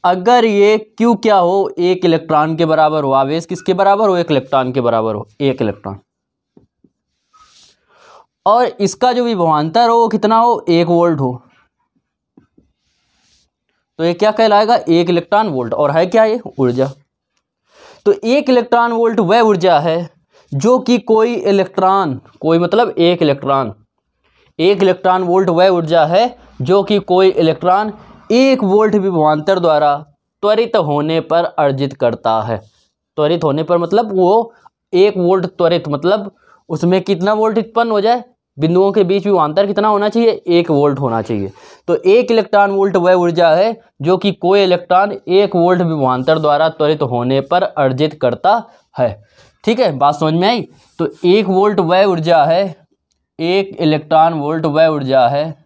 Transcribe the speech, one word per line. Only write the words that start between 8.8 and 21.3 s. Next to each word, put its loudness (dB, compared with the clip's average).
जो -2
विभवांतर 0
हो 2
वो 2
कितना 0
हो, 2
एक 2
वोल्ट 0
हो, -4
तो -4
ये 0
क्या 0
कहलाएगा, 2
एक 0
इलेक्ट्रॉन 0
वोल्ट। -6
और 0
है 0
क्या 2
ये, -2
ऊर्जा। 0
तो 2
एक 0
इलेक्ट्रॉन 0
वोल्ट 0
वह 2
ऊर्जा 2
है -2
जो 2
कि 0
कोई 0